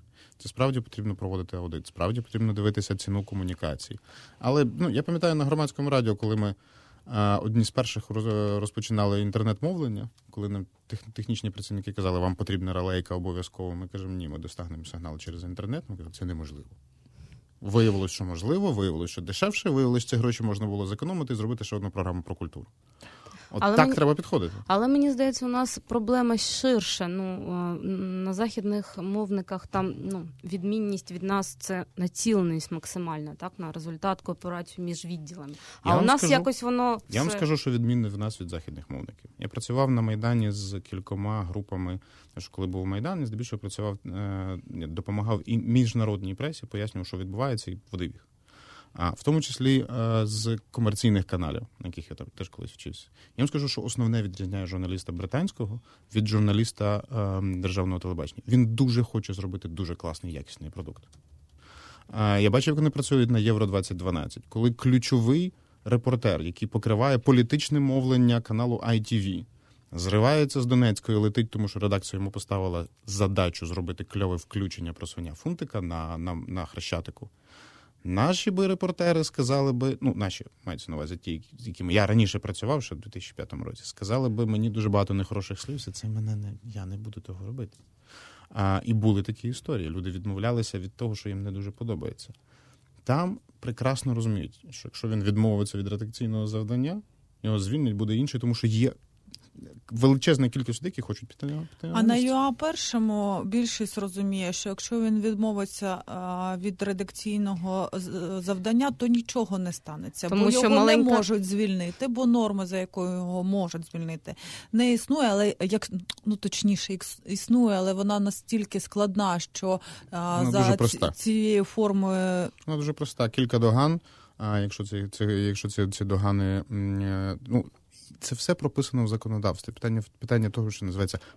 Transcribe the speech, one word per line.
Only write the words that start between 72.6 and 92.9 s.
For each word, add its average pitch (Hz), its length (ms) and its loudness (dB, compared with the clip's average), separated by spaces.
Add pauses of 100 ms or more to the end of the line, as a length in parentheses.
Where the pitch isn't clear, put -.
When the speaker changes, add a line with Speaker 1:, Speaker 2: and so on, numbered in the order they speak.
Speaker 1:
задачу 98 600 2
зробити 87 380 -6
кльове 92 320 -2
включення 85 580 -6
про 85 140 -12
свиня 80 260 -10
Фунтика 156 480 -6
на, 82 360 -6
на, 87 180 -4
на 85 300 -6
Хрещатику. - 640 -8 (760)
Наші 131 460 2
би 190 160 2
репортери 175 560 2
сказали 139 480 2
би, 127 300 0
ну, 135 140 2
наші, 98 300 -4 (200)
мається 87 260 -8
на 80 60 -6
увазі 80 200 -6
ті, 82 260 -8 (160)
з 120 80 -12
якими 87 260 -4
я 101 140 6
раніше 104 320 4
працював, 117 440 -4
ще - 120 -10
в 80 40 -10
дві 104 100 -16
тисячі - 260 -14
п'ятому - 280 -10
році, - 220 -12
сказали 123 440 -2
би 113 160 0
мені 110 240 2
дуже 107 200 0
багато 101 240 4
нехороших 98 460 -2
слів, 139 160 -8 (120)
і 98 40 -8
це 110 180 -8
мене 110 260 -2
не, 101 180 -6 (100)
я 104 220 -10
не 95 120 -8
буду 107 240 -12
того 95 240 -12
робити. 113 320 -10 (720)
А, 98 340 2
і 117 100 0
були 104 300 4
такі 110 240 -6
історії. 120 420 -4
Люди 90 220 -4
відмовлялися 101 680 -2
від 95 160 -10
того, 113 200 -4
що 104 140 -8
їм 98 140 -6
не 101 80 -6
дуже 101 200 -6
подобається. - 640 -8 (680)